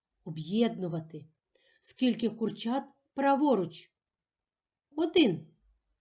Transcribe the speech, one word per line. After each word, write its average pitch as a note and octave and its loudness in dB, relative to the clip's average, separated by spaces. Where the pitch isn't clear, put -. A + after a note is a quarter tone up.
Об'єднувати. E3+ -4
Скільки A#3 0
курчат A3+ -4
праворуч? C4+ 0
Один. D#4 2